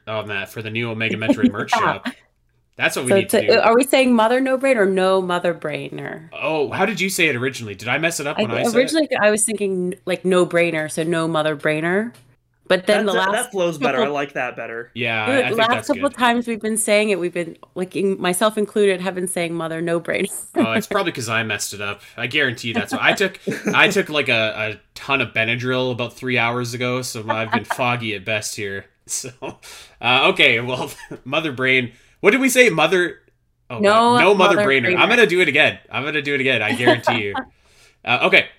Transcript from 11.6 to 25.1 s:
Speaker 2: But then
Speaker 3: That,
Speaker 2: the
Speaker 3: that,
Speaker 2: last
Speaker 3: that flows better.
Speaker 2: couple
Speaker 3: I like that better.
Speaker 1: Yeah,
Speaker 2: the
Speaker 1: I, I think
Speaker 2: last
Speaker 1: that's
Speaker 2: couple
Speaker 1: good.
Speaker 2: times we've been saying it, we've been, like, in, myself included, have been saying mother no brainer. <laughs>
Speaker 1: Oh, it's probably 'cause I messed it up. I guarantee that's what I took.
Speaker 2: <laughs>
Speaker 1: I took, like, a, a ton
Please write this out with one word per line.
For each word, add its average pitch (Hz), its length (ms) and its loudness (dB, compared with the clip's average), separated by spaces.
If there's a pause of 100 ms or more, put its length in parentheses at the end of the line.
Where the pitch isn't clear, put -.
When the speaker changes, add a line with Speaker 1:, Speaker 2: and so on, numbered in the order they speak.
Speaker 2:
But 185 200 2
then 214 180 4
Speaker 3:
That, 202 60 0
Speaker 2:
the 180 80 0
Speaker 3:
that, 190 120 0
Speaker 2:
last 226 120 0
Speaker 3:
that 214 80 -10
flows 175 260 -2
better. 139 200 0
Speaker 2:
couple 139 180 0
Speaker 3:
I 143 40 -2
like 143 140 -6
that 123 220 -6
better. 117 400 -10
Speaker 1:
Yeah, 113 300 -2
Speaker 2:
the 117 80 0
Speaker 1:
I, - 60 2
I 175 100 0
think 220 80 -4
Speaker 2:
last 226 120 2
Speaker 1:
that's 240 200 -2
Speaker 2:
couple 277 200 -2
Speaker 1:
good. - 80 -12
Speaker 2:
times 240 300 0
we've 226 140 -6
been 220 160 -2
saying 214 320 2
it, 185 100 2
we've 175 140 -4
been, 170 240 -6 (180)
like, 185 220 -6
in, 190 220 0
myself 208 380 0
included, 202 440 2
have 185 120 -4
been 185 140 -4
saying 170 260 -4
mother 160 280 -6
no 170 180 0
brainer. - 320 -4 (120)
<laughs> - 120 -14
Speaker 1:
Oh, 285 160 2
it's 110 160 0
probably 196 240 -2
'cause 117 180 -8
I 113 140 0
messed 107 300 -4
it 101 80 -10
up. 101 200 -8 (140)
I 120 120 -6
guarantee 127 440 -2
that's 107 220 -4
what - 80 -2
I 135 120 4
took. 190 260 -2 (160)
Speaker 2:
<laughs> - 200 -6
Speaker 1:
I 151 140 6
took, 190 200 0
like, 143 200 -2
a, 110 240 0 (220)
a - 40 -20 (160)
ton 139 260 -2